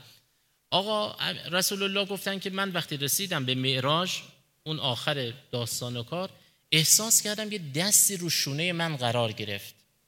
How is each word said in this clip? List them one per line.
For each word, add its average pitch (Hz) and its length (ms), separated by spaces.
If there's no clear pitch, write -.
آقا 208 460
رسول 190 320
الله 196 220
گفتن 196 340
که 190 120
من 196 200
وقتی 165 260
رسیدم 143 480
به 127 100
معراج، 135 560
اون 156 160
آخر 131 540
داستان 120 440
و 117 60
کار، 175 280
احساس 208 500
کردم 208 300
یه 165 220
دستی 196 420
رو 170 140
شونهٔ 151 420
من 165 240
قرار 117 360
گرفت 104 420